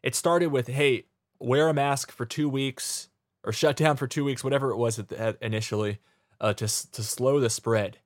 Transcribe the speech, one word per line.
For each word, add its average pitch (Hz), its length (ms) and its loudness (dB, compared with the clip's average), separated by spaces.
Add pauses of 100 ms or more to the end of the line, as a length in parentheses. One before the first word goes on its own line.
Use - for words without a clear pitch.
It 127 140 -4
started 175 320 2
with, 131 220 0
"Hey, 135 360 2 (320)
wear 143 320 2
a 156 40 2
mask 139 380 0
for 123 140 -6
two 147 240 -2
weeks - 600 -6 (340)
or - 80 -4
shut 143 240 2
down 151 200 4
for 131 120 -6
two 143 180 -2
weeks," 135 180 -4
whatever 135 280 0
it 101 60 -2
was 113 200 0
at 101 120 -10
the, - 100 -10
at 113 220 -2
initially, 107 580 -2 (400)
uh, 107 140 2
to 107 120 -4
s-, - 200 -4
to - 160 -12
slow 131 380 2
the 120 100 2
spread. 107 560 0